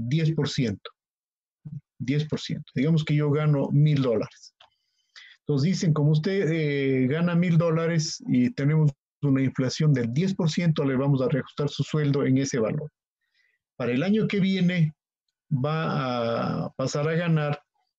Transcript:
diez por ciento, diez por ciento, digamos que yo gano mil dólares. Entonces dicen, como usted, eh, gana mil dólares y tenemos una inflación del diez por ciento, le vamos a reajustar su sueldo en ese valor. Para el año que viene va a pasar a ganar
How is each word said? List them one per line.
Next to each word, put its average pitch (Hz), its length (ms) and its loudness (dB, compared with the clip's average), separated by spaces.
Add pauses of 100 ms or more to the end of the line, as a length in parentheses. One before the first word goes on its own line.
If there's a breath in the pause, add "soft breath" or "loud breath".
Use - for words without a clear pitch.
diez 156 240 0
por 151 180 -2
ciento, 110 420 -4 (1080)
diez 143 260 -2
por 135 140 -6
ciento, - 360 -10
digamos 151 280 2
que 156 120 0
yo 147 160 2
gano 147 400 0
mil 143 300 4
dólares. - 540 -2 (840 loud breath)
Entonces 147 320 0
dicen, 175 220 2
como 151 180 2
usted, 165 400 0
eh, 139 560 0
gana 170 280 0
mil 170 220 2
dólares 165 720 0
y 123 240 2
tenemos 147 400 2 (320)
una 135 180 2
inflación 135 520 0
del 120 200 0
diez 190 200 0
por 175 160 -2
ciento, 160 360 0
le 135 100 0
vamos 135 260 0
a 127 60 0
reajustar 139 420 -4
su - 140 -4
sueldo 143 420 0
en 131 120 2
ese 135 220 -2
valor. 107 320 -2 (840)
Para 120 180 -4
el 131 100 0
año 202 240 2
que 202 120 0
viene 180 540 2 (580)
va 127 1120 -2
a - 80 -10
pasar 147 340 -4
a 160 60 0
ganar 160 480 0 (380)